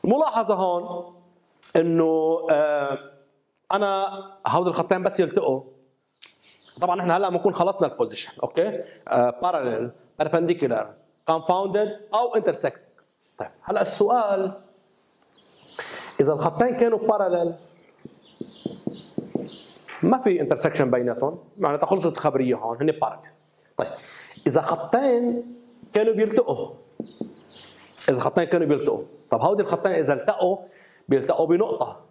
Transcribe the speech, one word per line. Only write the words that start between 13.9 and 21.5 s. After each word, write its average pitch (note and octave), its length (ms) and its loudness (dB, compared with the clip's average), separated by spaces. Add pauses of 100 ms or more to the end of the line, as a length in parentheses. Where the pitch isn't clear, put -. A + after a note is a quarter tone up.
اذا C#3+ 120 4
الخطين E3+ 440 0
كانوا A#3 220 2
parallel F3+ 560 0 (2500)
ما A#3 160 4
في F#3 220 2
انترسكشن C#3+ 500 0
بيناتهم، B2 480 0 (200)